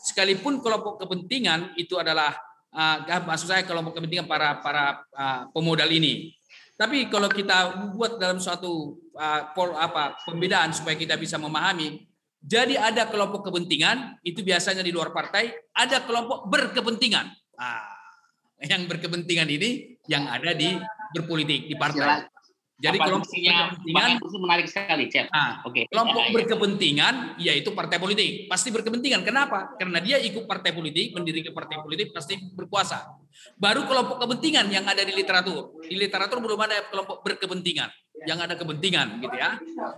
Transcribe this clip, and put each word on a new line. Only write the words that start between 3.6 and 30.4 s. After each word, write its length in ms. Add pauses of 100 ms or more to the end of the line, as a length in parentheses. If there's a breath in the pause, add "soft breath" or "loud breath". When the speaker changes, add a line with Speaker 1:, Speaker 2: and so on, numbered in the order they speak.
Speaker 1:
kelompok 360
kepentingan 280
para, 320
para, 560
ah, 400
pemodal 340
ini. 460 (440 loud breath)
Tapi 320
kalau 160
kita 680
buat 280
dalam 200
suatu, 600 (160)
ah, 360
pol-, 200
apa, 520
pembedaan 440
supaya 240
kita 240
bisa 200
memahami, 680 (320)
jadi 400
ada 320
kelompok 400
kepentingan 720
itu 240
biasanya 400
di 80
luar 160
partai, 400 (240)
ada 320
kelompok 400
berkepentingan. 800 (320)
Ah, 240 (800)
yang 240
berkepentingan 640
ini 560
yang 240
ada 240
di 240 (360)
berpolitik, 520
di 80
partai. 240
Speaker 2:
Jelas. 240 (560)
Speaker 1:
Jadi 160
Speaker 2:
Apa 160
Speaker 1:
kelompok 160
Speaker 2:
fungsinya 280 (200)
Speaker 1:
berkepentingan 240
Speaker 2:
Bang 240
Emrus 160
menarik 320
sekali, 400
Cep. 240
Speaker 1:
Ah, 320
Speaker 2:
Oke. 240
Speaker 1:
kelompok 320
Speaker 2:
Ya, 80
ya. 80
Speaker 1:
berkepentingan 760 (280)
yaitu 320
partai 240
politik, 480
pasti 240
berkepentingan. 560
Kenapa? 480
Karena 240
dia 240
ikut 240